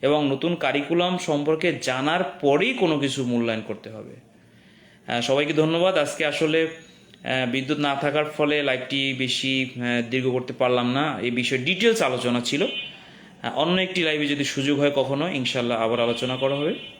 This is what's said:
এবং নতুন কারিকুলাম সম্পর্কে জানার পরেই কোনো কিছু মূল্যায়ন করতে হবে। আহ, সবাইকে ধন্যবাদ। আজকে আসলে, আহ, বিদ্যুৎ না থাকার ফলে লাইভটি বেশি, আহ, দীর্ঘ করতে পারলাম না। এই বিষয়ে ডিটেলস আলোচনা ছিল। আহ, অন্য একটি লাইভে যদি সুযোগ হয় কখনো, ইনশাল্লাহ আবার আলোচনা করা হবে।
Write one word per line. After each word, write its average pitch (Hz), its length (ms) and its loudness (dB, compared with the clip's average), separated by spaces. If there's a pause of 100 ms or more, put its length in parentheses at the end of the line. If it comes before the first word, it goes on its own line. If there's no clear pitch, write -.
এবং 147 280 2
নতুন 160 260 0
কারিকুলাম 165 600 0
সম্পর্কে 156 640 0
জানার 143 420 0
পরেই 160 500 2
কোনো 170 260 2
কিছু 135 240 -2
মূল্যায়ন 117 440 0
করতে 107 220 -10
হবে। 110 240 -14 (960)
আহ, 120 140 -2
সবাইকে 143 320 2
ধন্যবাদ। 165 440 4
আজকে 147 280 0
আসলে, 156 380 2
আহ, - 880 -4
বিদ্যুৎ 135 260 0
না 143 180 0
থাকার 147 300 0
ফলে 147 380 0
লাইভটি 135 500 0
বেশি, 131 600 -2
আহ, 120 340 -2
দীর্ঘ 127 180 0
করতে 123 260 -2
পারলাম 123 380 2
না। 135 300 0
এই 123 100 0
বিষয়ে 139 280 0
ডিটেলস 190 420 2
আলোচনা 123 400 0
ছিল। 143 220 -2
আহ, - 920 -8
অন্য 175 240 2
একটি 185 220 -2
লাইভে 151 240 0
যদি 143 160 0
সুযোগ 139 360 0
হয় 143 160 4
কখনো, 139 380 0
ইনশাল্লাহ 120 480 -2
আবার 113 180 0
আলোচনা 120 380 0
করা 135 180 0
হবে। 151 200 -2 (240)